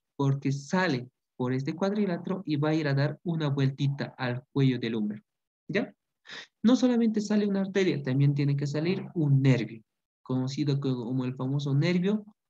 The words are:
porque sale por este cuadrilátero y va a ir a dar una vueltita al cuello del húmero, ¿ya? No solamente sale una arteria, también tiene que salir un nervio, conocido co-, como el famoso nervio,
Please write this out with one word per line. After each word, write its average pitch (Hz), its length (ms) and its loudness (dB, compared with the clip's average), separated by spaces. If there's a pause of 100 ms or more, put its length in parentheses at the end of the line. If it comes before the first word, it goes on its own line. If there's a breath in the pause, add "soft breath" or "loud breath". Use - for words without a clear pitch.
(160)
porque 139 360 0
sale 139 560 -2 (260)
por 127 200 -2
este 139 200 -4
cuadrilátero 196 720 -2
y 151 120 -2
va 151 140 2
a 156 40 2
ir 156 140 0
a 139 60 2
dar 139 280 0
una 160 260 -2
vueltita 139 720 0
al 123 340 -4
cuello 131 260 2
del 117 180 -2
húmero, 104 260 -4 (440)
¿ya? 202 280 -4 (680 loud breath)
No 233 140 6
solamente 233 460 2
sale 208 240 0
una 196 160 0
arteria, 185 400 0
también 139 320 2
tiene 143 200 0
que 143 120 -2
salir 165 480 -2
un 139 260 4
nervio, 113 420 2 (400)
conocido 139 560 -2
co-, 131 280 -2
como 127 180 -4
el 127 100 -4
famoso 135 400 -4
nervio, 180 520 0 (240)